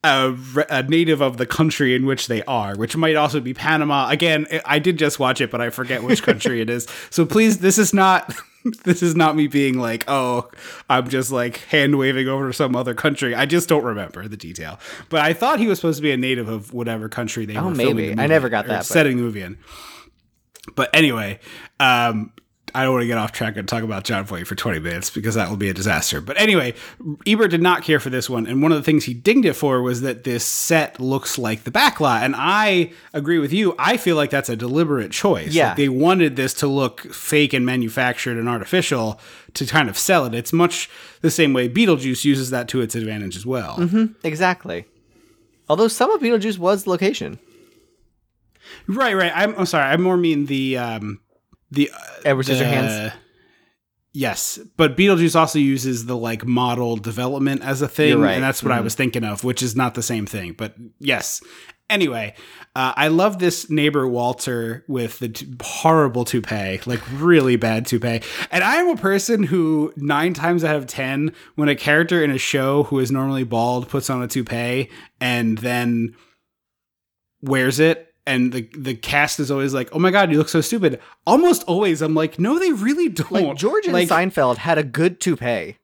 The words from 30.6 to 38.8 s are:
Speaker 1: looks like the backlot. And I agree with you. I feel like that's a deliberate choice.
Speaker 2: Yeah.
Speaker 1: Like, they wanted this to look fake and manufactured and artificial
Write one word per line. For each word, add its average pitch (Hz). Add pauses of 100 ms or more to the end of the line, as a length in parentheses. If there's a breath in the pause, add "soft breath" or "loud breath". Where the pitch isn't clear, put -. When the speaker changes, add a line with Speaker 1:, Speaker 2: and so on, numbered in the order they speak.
Speaker 1:
looks 131
like 113
the 123
backlot. 143
And 131
I 180 (200 loud breath)
agree 160
with 143
you. 185
I 196
feel 175
like 143
that's 139
a 117
deliberate 127
choice. 147
Speaker 2:
Yeah. 151
Speaker 1:
Like, 90
they 139
wanted 156
this 131
to 147
look 139 (120)
fake 147
and 127
manufactured 123
and 113
artificial 120 (320 loud breath)